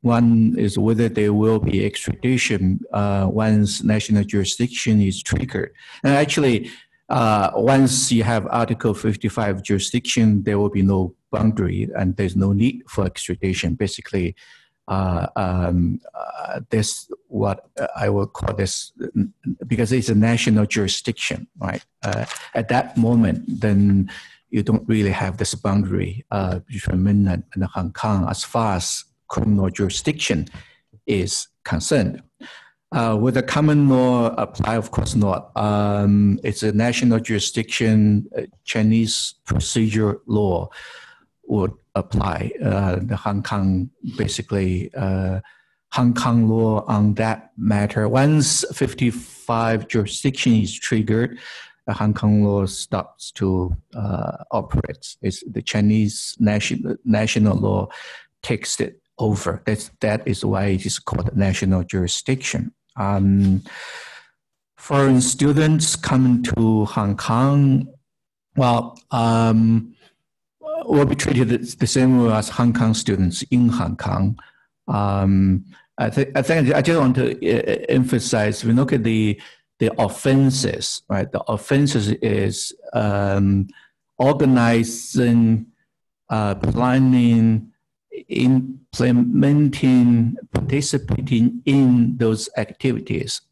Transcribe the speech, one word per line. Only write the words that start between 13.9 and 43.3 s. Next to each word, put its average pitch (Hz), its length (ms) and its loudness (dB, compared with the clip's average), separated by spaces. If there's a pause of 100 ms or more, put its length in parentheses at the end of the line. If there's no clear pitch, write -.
uh, 92 400 -2 (100)
um, 90 600 0 (160)
uh, - 540 -10
this, - 420 -2 (180)
what 101 420 -4 (260)
I 107 140 -2
will 101 160 0
call - 280 -6
this, - 380 -6 (760)
because 117 260 0
it's 123 180 0
a 113 40 2
national 107 520 2
jurisdiction, - 800 -4 (100)
right? - 240 -6 (200)
Uh, 107 240 -4 (280)
at 117 140 -2
that 123 300 0
moment, 113 500 2
then 101 640 2 (400)
you 110 120 0
don't 110 240 0
really 107 240 2
have 95 280 -4
this - 160 -4
boundary, 98 760 -2
uh, 92 280 -4
between 92 440 -4
mainland 98 420 2 (100)
and 95 100 -4
Hong 90 280 -6
Kong 98 360 -2
as - 160 -6
far 110 320 -2
as - 280 -6 (220)
criminal 98 440 0
jurisdiction 98 760 -4 (580)
is 92 420 -2 (160)
concerned. - 580 -2 (720)
Uh, 113 260 0
will 120 140 2
the 127 100 0
common 147 460 4
law 127 460 4
apply? - 420 -2
Of 104 140 -4
course - 240 -4
not. 101 420 0
Um, 104 880 2
it's 107 180 -4
a 107 100 0
national 117 480 2
jurisdiction. 107 1160 0
Uh, - 60 -6 (220)
Chinese 110 720 0 (100)
procedure 107 800 -2
law 95 420 -2 (800)
would 98 260 -2 (220)
apply. 98 560 -4 (140)
Uh, 98 380 0
the 101 140 -4
Hong 101 260 -4